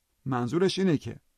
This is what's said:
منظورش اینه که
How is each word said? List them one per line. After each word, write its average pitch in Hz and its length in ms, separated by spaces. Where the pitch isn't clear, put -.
منظورش 131 540
اینه 180 180
که 110 220